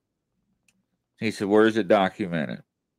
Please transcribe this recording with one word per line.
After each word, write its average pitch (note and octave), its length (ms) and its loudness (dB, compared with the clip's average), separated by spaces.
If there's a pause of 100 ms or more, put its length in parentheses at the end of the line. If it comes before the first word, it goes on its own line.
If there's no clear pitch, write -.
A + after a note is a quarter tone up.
(1200)
He A2+ 100 -6
said, G2+ 180 -6
"Where G#2+ 200 4
is A2 100 -2
it G2+ 100 -4
documented?" F2+ 760 -2 (360)